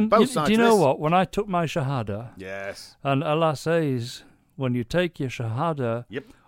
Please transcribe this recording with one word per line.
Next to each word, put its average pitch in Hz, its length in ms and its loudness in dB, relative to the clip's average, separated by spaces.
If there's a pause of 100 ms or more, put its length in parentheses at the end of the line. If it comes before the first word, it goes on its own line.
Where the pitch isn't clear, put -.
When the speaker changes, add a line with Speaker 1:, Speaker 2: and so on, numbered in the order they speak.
Speaker 1:
then, 220 60 2
Speaker 2:
both 214 120 6
Speaker 1:
you, 240 60 6
Speaker 2:
sides 170 220 0
Speaker 1:
do 208 60 4
you 226 60 4
Speaker 2:
of 233 60 6
Speaker 1:
know 226 100 6
Speaker 2:
this. 170 80 6
Speaker 1:
what? 135 160 2
When 160 140 0
I 185 100 4
took 208 240 -4
my 175 180 0
Shahada, 123 720 -4
Speaker 2:
Yes. 98 680 -12
Speaker 1:
and 139 200 0
Allah 156 320 2
says, 139 680 -2 (320)
"When 127 180 -2
you 123 100 -2
take 175 360 -2
your 135 100 -4
Shahada, 120 800 -4
Speaker 2:
Yep. 113 160 -12 (240)